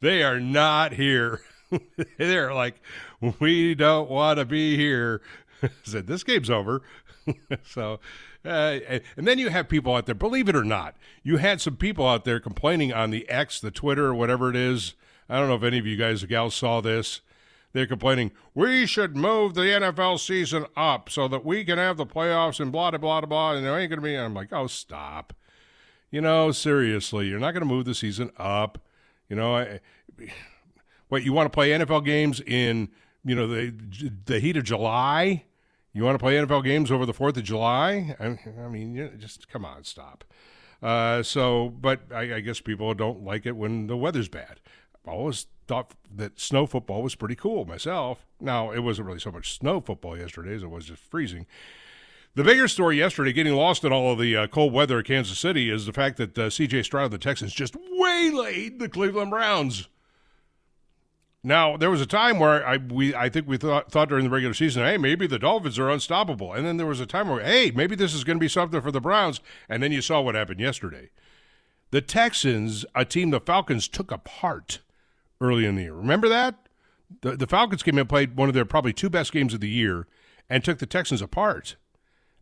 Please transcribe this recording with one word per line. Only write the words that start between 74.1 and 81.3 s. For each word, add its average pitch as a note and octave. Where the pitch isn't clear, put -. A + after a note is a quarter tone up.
apart -
early A#2+
in G2+
the F#2+
year. E2
Remember C#3
that? A#3+
The, B2+
the C3
Falcons G3
came D#3
in C#3+
and B2
played C#3
one C3+
of C3
their B2
probably B2+
two F#3+
best E3+
games C3+
of A2
the G#2
year G#2
and B2+
took E3+
the -
Texans D3+
apart. F3+